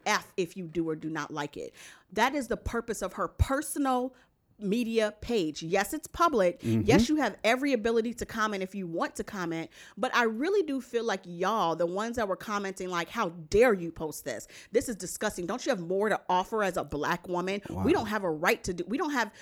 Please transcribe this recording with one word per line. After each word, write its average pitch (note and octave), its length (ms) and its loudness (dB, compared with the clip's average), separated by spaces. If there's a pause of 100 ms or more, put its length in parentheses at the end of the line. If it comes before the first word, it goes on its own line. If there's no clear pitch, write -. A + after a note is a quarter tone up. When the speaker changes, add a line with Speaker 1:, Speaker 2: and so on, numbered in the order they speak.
Speaker 1:
F G3 280 0
if F3+ 220 -2
you F#3 100 -6
do D#3+ 220 -2
or D#3 60 -2
do D#3 160 -8
not D3+ 200 -6
like D3 260 -6
it. - 180 -12 (380)
That A3+ 200 2
is C#4 140 -2
the A3 100 0
purpose - 460 -6
of F#3 100 -6
her F#3 140 -2
personal C4 880 0 (440)
media G#3+ 600 2
page. F#3+ 400 0
Yes, F#3+ 320 2
it's D#4 140 -8
public. A3 540 2
Speaker 2:
Mm-hmm. A2+ 220 2
Speaker 1:
Yes, A3 260 6
you D4+ 80 2
have B3+ 260 0
every B3+ 300 2
ability A#3 420 0
to G3+ 100 -8
comment G#3+ 380 -2
if F3+ 100 -6
you G3 140 -6
want E3+ 300 -4
to A3 60 -4
comment. E3 460 -4 (280)
But B3+ 180 0
I A#3+ 80 6
really D4 400 2
do C#4 180 -2
feel A#3 220 -4
like F#3+ 220 -2
y'all, F3 500 0
the E3+ 100 2
ones G#3 300 -4
that A#3 120 0
were F#3 80 0
commenting, F#3+ 540 -4
like, E3+ 180 -2
"How A3 220 -2 (220)
dare A3+ 240 8
you E3+ 160 -4
post - 340 -8
this? A#2 220 -8 (240)
This C4+ 180 2
is A#3 60 -4
disgusting. F#3 500 -4
Don't G3+ 180 -6
you C#4 60 0
have A#3 100 0
more F#3 300 0
to F#3 180 2
offer F#3 360 2
as F#3 120 0
a D#3 80 0
black D3 440 -2
woman? F#3 420 -2
Speaker 2:
Wow. F#3 140 -4
Speaker 1:
We C4+ 100 4
don't A#3 140 2
have G#3 160 -2
a F3 80 2
right F3 320 2
to F#3+ 100 -4
do, F3 140 -4
we G#3+ 100 -2
don't D#4+ 140 -2
have, A#3 180 0 (120)